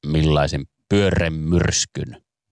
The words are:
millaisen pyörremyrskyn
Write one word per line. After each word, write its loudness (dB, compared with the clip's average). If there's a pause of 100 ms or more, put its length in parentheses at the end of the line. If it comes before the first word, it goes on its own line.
millaisen 0 (240)
pyörremyrskyn 0 (300)